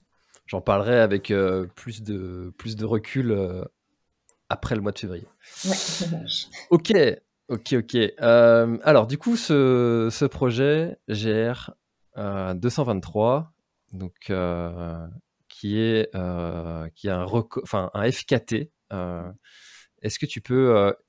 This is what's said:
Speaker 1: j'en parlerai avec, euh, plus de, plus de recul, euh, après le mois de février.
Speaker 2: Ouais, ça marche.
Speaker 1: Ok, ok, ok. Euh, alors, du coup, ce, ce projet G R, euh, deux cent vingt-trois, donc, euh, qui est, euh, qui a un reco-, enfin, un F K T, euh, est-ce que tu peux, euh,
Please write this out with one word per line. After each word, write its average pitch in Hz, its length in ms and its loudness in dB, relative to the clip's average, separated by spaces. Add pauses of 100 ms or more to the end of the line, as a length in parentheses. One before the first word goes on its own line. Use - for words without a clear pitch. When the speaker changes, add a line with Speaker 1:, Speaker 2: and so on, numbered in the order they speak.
(460)
Speaker 1:
j'en 95 140 -6
parlerai 104 400 2
avec, 101 320 2
euh, 92 440 0
plus 110 280 -16
de, 92 540 -10
plus 110 180 -8
de 107 80 -8
recul, 113 480 -2
euh, 92 320 -2 (880)
après - 260 -4
le 104 60 -2
mois 101 100 -2
de - 80 -14
février. 90 260 -10 (380)
Speaker 2:
Ouais, 190 100 0
ça 175 340 -4
marche. - 400 -8 (220)
Speaker 1:
Ok, 175 240 4 (540)
ok, 113 260 -4
ok. 120 220 0
Euh, 117 880 6
alors, 131 240 6
du 139 100 -4
coup, 233 200 0
ce, 123 760 4
ce - 140 0
projet 139 840 0
G 110 420 0
R, - 220 -10 (460)
euh, 98 360 -4
deux 90 160 -2
cent 147 140 -2
vingt-trois, 117 680 0 (400)
donc, 92 360 -12
euh, 85 800 -6 (420)
qui 104 300 -6
est, 113 340 0
euh, 85 840 -6
qui - 140 -6
a 92 80 -2
un 90 60 -2
reco-, 110 400 -4
enfin, 95 300 -4
un 107 180 0
F - 140 -10
K 117 200 0
T, 117 260 -4 (220)
euh, 90 300 -8 (800)
est-ce - 180 -8
que 147 80 -6
tu - 120 -12
peux, 127 380 4
euh, 101 140 4 (180)